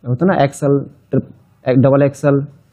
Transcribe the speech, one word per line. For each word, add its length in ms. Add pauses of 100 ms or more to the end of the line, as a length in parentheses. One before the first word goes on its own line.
होता 220
है 60
ना 120
एक्सएल, 360 (320)
ट्रिप-, 680
डबल 240
एक्सएल 360 (340)